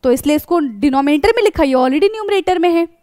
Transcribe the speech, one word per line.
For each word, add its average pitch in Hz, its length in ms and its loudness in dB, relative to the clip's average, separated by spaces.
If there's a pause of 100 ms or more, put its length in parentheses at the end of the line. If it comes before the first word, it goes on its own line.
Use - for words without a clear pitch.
तो 254 80 2
इसलिए 285 240 0
इसको 349 220 -2
denominator 277 760 0
में 480 60 0
लिखा, 370 200 0
ये 269 120 0
already 262 380 2
numerator 403 460 -2
में 339 120 2
है। 339 160 0 (160)